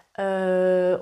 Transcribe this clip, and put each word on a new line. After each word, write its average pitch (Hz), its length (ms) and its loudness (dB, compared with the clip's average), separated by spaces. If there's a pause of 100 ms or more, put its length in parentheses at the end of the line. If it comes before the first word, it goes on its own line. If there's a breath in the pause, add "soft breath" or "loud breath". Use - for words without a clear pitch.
(180 loud breath)
Euh, 185 840 0